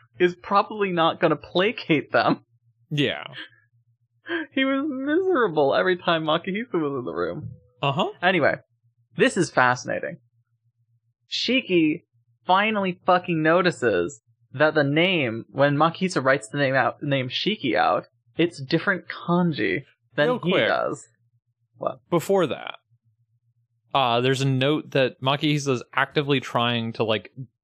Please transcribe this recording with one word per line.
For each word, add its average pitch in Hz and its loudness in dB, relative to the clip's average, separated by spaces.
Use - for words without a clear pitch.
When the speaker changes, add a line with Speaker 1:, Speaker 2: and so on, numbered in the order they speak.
Speaker 1:
<laughs> - -16
is 180 2
probably 202 0
not 165 0
gonna 156 2
placate 175 -2
them. 123 2
Speaker 2:
Yeah. 110 -2
Speaker 1:
He 269 -2
was 269 -2
miserable 269 0
every 185 0
time 165 -2
Makihisa 185 -4
was 143 -2
in 123 -6
the - -8
room. 87 -4
Speaker 2:
Uh-huh. 143 0
Speaker 1:
Anyway, 170 2
this 170 2
is 160 2
fascinating. 123 0
Shiki 180 0
finally 196 2
fucking 180 2
notices 151 2
that 151 2
the 151 4
name, 147 0
when 143 2
Makihisa 170 0
writes 135 0
the 143 -8
name 135 0
out, 120 0
name 139 -2
Shiki - -2
out, 85 2
it's 170 0
different 175 -2
kanji 139 -2
than 147 2
Speaker 2:
Real - 0
Speaker 1:
he 165 -2
Speaker 2:
quick. 127 2
Speaker 1:
does. 62 -2
What? - -6
Speaker 2:
Before 175 0
that, 69 -8
uh, 123 2
there's 131 2
a 139 0
note 135 -2
that 131 0
Makihisa 143 -2
is 120 0
actively 139 0
trying 117 -2
to, 120 -2
like, 107 -2